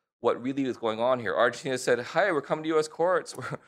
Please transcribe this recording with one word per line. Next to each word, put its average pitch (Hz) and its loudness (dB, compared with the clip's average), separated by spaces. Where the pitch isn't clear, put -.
what 117 2
really 135 -2
is 123 -2
going 107 -2
on 123 2
here. 95 -2
Argentina 123 2
said, 127 2
"Hey, 180 0
we're 147 0
coming 156 -4
to 156 -4
U 160 4
S 151 0
courts, 165 -2
<laughs> - -10
we're, 131 -8